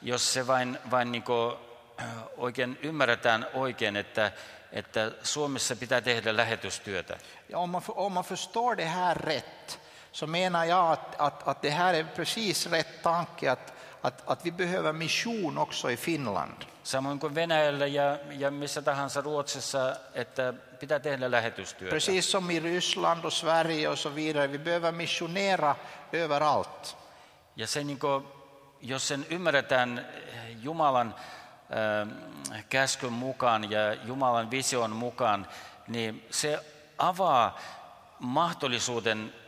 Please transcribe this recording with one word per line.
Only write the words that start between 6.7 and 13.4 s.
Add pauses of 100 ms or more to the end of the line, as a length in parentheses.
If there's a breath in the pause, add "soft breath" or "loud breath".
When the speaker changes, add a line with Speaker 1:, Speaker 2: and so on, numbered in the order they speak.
Speaker 2:
Ja
om
man
för-,
om
man
förstår
det
här
rätt, (340 loud breath)
så
menar
jag
att,
att,
att
det
här
är
precis
rätt
tanke,